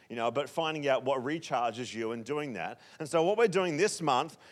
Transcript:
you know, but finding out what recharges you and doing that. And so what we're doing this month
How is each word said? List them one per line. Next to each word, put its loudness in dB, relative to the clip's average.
you -8
know, 0
but -2
finding -2
out 2
what 0
recharges -4
you -4
and -8
doing -6
that. -6
And -8
so 2
what 4
we're 6
doing 2
this 0
month 2